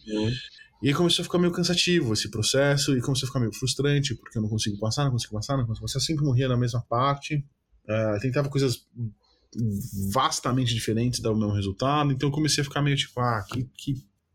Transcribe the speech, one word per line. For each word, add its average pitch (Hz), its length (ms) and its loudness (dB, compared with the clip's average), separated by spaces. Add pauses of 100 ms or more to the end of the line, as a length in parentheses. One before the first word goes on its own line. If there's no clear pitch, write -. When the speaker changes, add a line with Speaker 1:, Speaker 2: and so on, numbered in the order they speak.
Speaker 1:
Uhum. 107 240 -2 (520)
Speaker 2:
E 131 60 2
aí 143 60 4
começou 170 280 2
a - 20 -8
ficar 175 140 0
meio 175 120 4
cansativo 175 640 2
esse 107 180 -2
processo, 139 640 2
e 127 60 2
começou 131 240 0
a 127 40 -4
ficar 131 120 -2
meio 110 140 0
frustrante, 143 600 0
porque - 220 -10
eu 110 60 2
não 104 80 -2
consigo 107 280 -2
passar, 110 260 0
não 135 80 2
consigo 117 200 -2
passar, 110 240 -2
não 127 80 0
consigo 113 220 -4
passar, 117 120 -6
eu 127 40 -2
sempre 151 240 0
morria 131 200 2
na 123 120 2
mesma 120 320 0
parte. 139 520 0 (460)
É, 107 320 0
tentava 139 300 0
coisas 135 360 0 (1300)
vastamente 131 640 0
diferentes, 117 460 -2
dava 113 140 0
o 107 40 0
mesmo 104 160 0
resultado, 131 580 0
então 143 160 0
eu 139 40 0
comecei 147 300 0
a - 20 -4
ficar 143 180 -2
meio 143 140 2
tipo, - 240 -4
ah, 113 300 0
que, 123 140 -4 (120)
que... - 180 -6 (400)